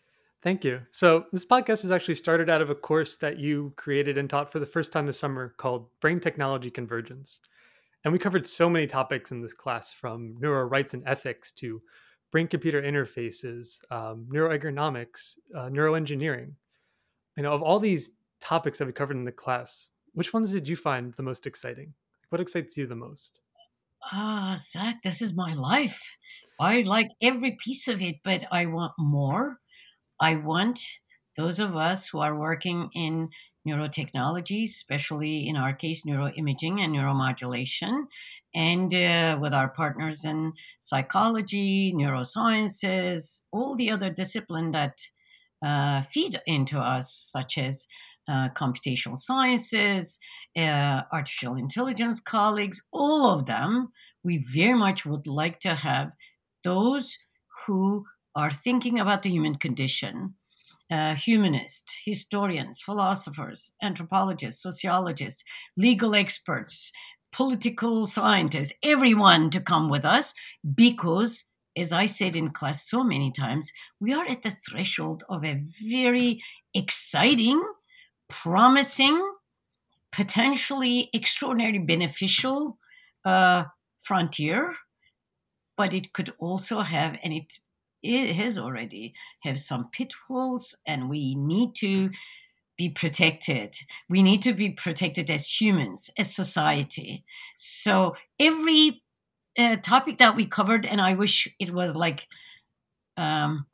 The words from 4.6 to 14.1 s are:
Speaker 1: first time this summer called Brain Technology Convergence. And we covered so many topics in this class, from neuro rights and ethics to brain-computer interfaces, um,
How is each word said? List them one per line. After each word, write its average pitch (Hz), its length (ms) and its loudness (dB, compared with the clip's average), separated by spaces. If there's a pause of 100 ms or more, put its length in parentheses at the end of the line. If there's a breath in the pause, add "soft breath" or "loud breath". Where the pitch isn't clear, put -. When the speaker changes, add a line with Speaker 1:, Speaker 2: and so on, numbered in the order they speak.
Speaker 1:
first 151 260 -4
time 147 140 0
this 139 140 -6
summer 131 380 -6
called 123 280 -4 (140)
Brain 165 180 2
Technology 135 540 -2
Convergence. 117 680 -10 (640 soft breath)
And 156 100 2
we 180 60 2
covered 185 300 0
so 170 200 2
many 160 200 2
topics 131 420 -2
in 120 120 -8
this 113 120 -14
class, - 380 -8
from 117 480 -12
neuro 139 240 0
rights 135 280 0
and 123 140 -12
ethics 135 460 -6
to 113 280 -10 (500 soft breath)
brain-computer 160 520 0
interfaces, 120 960 -6 (120)
um, 113 400 -10